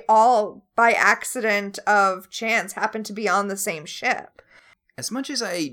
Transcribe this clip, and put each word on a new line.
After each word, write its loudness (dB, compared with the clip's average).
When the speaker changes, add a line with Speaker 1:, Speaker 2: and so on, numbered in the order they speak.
Speaker 1:
all, 4
by 6
accident 0
of 2
chance, -4
happen -4
to -12
be -6
on 0
the -6
same -6
ship. -8
Speaker 2:
As -8
much -8
as -6
I -4